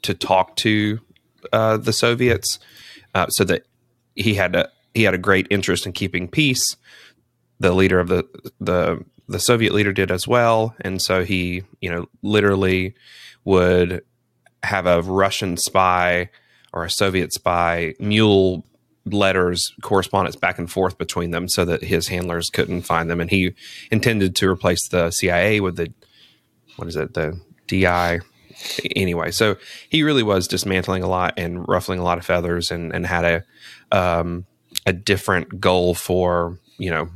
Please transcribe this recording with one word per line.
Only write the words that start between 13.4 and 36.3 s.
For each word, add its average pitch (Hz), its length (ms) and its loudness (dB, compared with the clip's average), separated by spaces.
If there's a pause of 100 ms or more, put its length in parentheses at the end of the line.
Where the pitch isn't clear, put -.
would 90 580 4 (600)
have 95 240 -2
a 87 160 4
Russian 95 540 0
spy 90 720 2 (440)
or 85 120 -6
a 82 60 -8
Soviet 92 420 0
spy 85 680 0
mule 101 640 2 (420)
letters, 95 680 0 (100)
correspondence 95 540 0
back 90 220 -2
and 85 120 -8
forth 92 280 -2
between 87 320 -6
them 87 180 -4
so 90 160 0
that 85 200 -2
his 85 240 -2
handlers 87 420 -4
couldn't 87 320 -2
find 82 260 -2
them. 85 120 -2
And 85 100 -4
he 92 240 2 (360)
intended 104 460 0
to 95 120 2
replace 90 400 0
the 85 240 0
C 90 180 -2
I 87 120 2
A 104 180 2
with 90 160 -2
the, 85 160 -6 (840)
what 85 140 -12
is 82 80 -8
it, 76 180 -6
the 78 260 -4 (280)
D 92 180 2
I? 87 320 2 (760)
Anyway, 87 340 -2
so 107 260 0 (320)
he 160 140 2
really 147 220 2
was 95 240 2
dismantling 95 560 -2
a 92 40 -2
lot 90 280 0
and 87 320 -6
ruffling 92 320 -2
a - 40 -4
lot 87 140 0
of 85 80 -12
feathers 87 440 -2
and, 85 220 -8
and 87 140 -4
had 87 180 0
a, - 720 -2
um, 87 480 0 (420)
a 98 60 2
different 92 680 -2
goal 90 340 4
for, 87 640 0 (200)